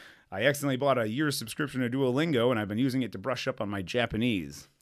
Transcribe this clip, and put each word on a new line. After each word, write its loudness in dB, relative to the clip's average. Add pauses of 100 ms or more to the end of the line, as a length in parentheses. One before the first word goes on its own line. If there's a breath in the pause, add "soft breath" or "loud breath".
(320 loud breath)
I -2
accidentally 2
bought 2
a 0
year's 0
subscription -4
to 0
Duolingo, 2
and 2
I've -2
been -2
using 2
it -4
to -8
brush -4
up -2
on -4
my -4
Japanese. -2 (140)